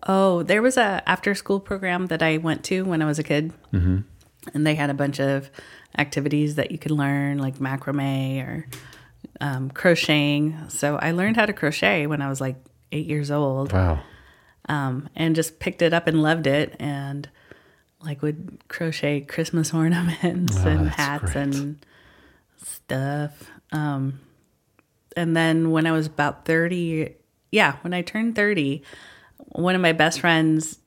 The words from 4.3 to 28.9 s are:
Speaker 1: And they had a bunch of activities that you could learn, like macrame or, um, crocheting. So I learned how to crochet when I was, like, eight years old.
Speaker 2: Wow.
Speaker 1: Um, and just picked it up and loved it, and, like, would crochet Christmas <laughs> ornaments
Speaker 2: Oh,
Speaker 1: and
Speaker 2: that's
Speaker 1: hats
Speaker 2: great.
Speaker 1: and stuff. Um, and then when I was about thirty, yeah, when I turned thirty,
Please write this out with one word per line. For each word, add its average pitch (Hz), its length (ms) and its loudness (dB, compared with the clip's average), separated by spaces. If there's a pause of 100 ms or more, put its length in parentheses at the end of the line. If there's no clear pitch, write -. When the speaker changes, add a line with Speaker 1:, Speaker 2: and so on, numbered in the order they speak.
Speaker 1:
And 151 140 0
they 151 80 2
had 147 140 0
a 139 40 -2
bunch 139 280 -2
of 139 280 -2 (480)
activities 147 580 0
that 147 160 -2
you 160 60 -8
could 151 140 -4
learn, 143 460 0
like 135 220 -2
macrame 135 880 -4
or, 156 220 -8 (720)
um, 131 320 -4
crocheting. 151 840 2 (100)
So 147 300 -2
I 156 140 0
learned 196 260 0
how 220 80 4
to 208 80 -2
crochet 160 540 0
when 151 140 -2
I 139 60 -2
was, 135 140 -4
like, 131 160 -4 (340)
eight 151 160 -6
years 147 240 -2
old. 139 400 0
Speaker 2:
Wow. 92 280 2 (680)
Speaker 1:
Um, 143 480 -2
and 160 200 2
just 160 240 -2
picked - 220 -2
it 170 120 4
up 170 140 2
and 156 140 2
loved 156 260 2
it, 143 320 0
and, 139 500 -6 (720)
like, 147 200 -8
would 156 460 -6
crochet 147 540 -2
Christmas 160 520 -2
<laughs> 165 60 2
ornaments 170 760 0
Speaker 2:
Oh, - 100 2
Speaker 1:
and 156 200 4
Speaker 2:
that's 151 100 -2
Speaker 1:
hats 143 340 -2
Speaker 2:
great. - 60 -4
Speaker 1:
and 143 480 -4 (720)
stuff. 143 920 -6 (220)
Um, 139 480 -4 (960)
and 165 200 0
then 165 360 2
when 160 140 2
I 165 60 2
was 156 160 0
about - 380 -4
thirty, 165 680 0 (360)
yeah, 165 300 4
when 175 120 -6
I 180 80 -2
turned 220 340 -4
thirty, 165 480 0 (680)